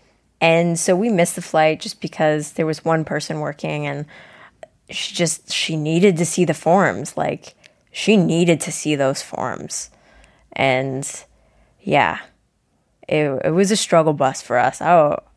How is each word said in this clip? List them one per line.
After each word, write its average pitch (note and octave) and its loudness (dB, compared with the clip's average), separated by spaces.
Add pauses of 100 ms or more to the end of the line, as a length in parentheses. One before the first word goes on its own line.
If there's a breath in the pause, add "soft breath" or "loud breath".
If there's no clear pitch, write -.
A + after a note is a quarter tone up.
(420 loud breath)
And E3 4
so F#3 2
we A3+ 0
missed F3 2
the F3+ -10
flight D#3 2
just - -12
because D3+ -2
there E3 -2
was D#3 -6
one D#3+ 0
person D3+ -6
working, D3 -6
and C#3+ -8 (840 loud breath)
she - -10
just, - -4
she - -4
needed D#3+ 2
to E3+ 0
see F3+ 0
the D#3 0
forms. D#3 0
Like, - -6 (380 soft breath)
she - 2
needed E3+ 4
to D#3+ -8
see D3+ -4
those C#3 -2
forms. - -10 (600 soft breath)
And C3+ -2 (720)
yeah, C3 0 (880)
it, D3 0
it - 0
was F#3 2
a F#3 0
struggle D#3+ 2
bus C3+ -2
for A#2+ -2
us. A#2+ 0
Oh, D#3 4 (180)